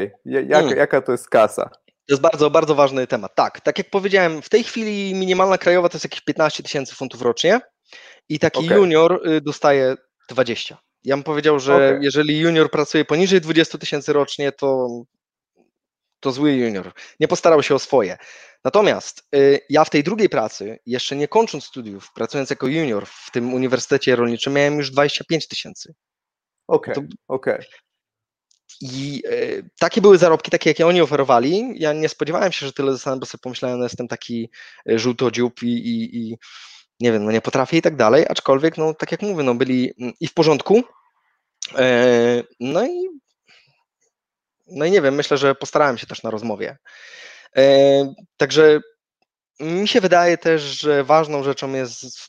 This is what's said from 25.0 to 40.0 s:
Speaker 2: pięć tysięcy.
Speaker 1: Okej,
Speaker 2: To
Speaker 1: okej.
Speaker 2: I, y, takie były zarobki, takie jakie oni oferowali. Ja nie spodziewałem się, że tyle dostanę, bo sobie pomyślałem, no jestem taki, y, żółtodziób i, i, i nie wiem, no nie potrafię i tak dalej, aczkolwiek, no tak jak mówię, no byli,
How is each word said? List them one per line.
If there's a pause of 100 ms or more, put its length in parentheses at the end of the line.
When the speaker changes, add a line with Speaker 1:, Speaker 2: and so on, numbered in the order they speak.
Speaker 2:
pięć
tysięcy. (720)
Speaker 1:
Okej,
Speaker 2:
To (260)
Speaker 1:
okej. (1160)
Speaker 2:
I,
y, (100)
takie
były
zarobki,
takie
jakie
oni
oferowali.
Ja
nie
spodziewałem
się,
że
tyle
dostanę,
bo
sobie
pomyślałem,
no
jestem
taki, (400)
y,
żółtodziób
i,
i,
i (600)
nie
wiem,
no
nie
potrafię
i
tak
dalej,
aczkolwiek,
no
tak
jak
mówię,
no
byli, (100)